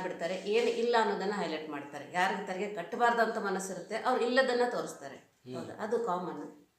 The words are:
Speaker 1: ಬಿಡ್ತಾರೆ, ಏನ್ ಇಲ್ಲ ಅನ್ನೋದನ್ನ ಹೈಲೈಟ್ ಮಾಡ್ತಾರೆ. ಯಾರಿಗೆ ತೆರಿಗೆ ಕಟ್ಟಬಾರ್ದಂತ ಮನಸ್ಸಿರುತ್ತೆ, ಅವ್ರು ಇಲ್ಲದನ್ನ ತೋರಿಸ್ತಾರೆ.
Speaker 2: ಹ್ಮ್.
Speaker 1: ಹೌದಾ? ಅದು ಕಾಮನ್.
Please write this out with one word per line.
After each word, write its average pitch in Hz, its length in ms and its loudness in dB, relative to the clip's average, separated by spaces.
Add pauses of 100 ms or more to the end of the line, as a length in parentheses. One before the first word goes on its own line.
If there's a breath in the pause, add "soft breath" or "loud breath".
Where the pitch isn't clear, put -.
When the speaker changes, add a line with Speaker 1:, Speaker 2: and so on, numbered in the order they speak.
Speaker 1:
ಬಿಡ್ತಾರೆ, 175 320 -2
ಏನ್ 208 340 2
ಇಲ್ಲ 233 320 2
ಅನ್ನೋದನ್ನ 202 320 2
ಹೈಲೈಟ್ 160 380 -2
ಮಾಡ್ತಾರೆ. 139 420 -8
ಯಾರಿಗೆ 190 340 2
ತೆರಿಗೆ 190 280 -4
ಕಟ್ಟಬಾರ್ದಂತ 233 640 2
ಮನಸ್ಸಿರುತ್ತೆ, 190 580 -4
ಅವ್ರು 226 280 2
ಇಲ್ಲದನ್ನ 247 460 4
ತೋರಿಸ್ತಾರೆ. 143 460 -6
Speaker 2:
ಹ್ಮ್. - 400 -14
Speaker 1:
ಹೌದಾ? - 280 -8
ಅದು 220 140 2
ಕಾಮನ್. 175 600 -2 (180)